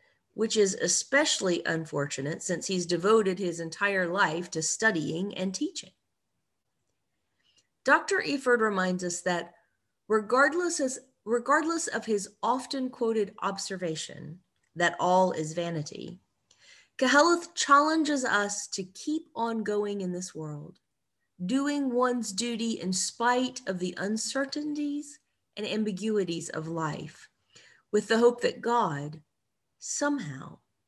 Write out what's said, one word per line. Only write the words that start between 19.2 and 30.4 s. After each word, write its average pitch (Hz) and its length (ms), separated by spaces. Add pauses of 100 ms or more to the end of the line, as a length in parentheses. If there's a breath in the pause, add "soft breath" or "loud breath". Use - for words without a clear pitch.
on 226 300
going 208 380
in 180 100
this 180 220
world, 156 460 (640)
doing 277 480
one's 247 360
duty 226 420
in 190 200
spite 247 720
of 190 120
the 180 180
uncertainties 294 1200 (380)
and 208 100
ambiguities 196 840
of 160 180
life, 156 600 (640 soft breath)
with 214 180
the 226 100
hope 240 220
that - 200
God, 156 600 (580)
somehow, 240 800 (300)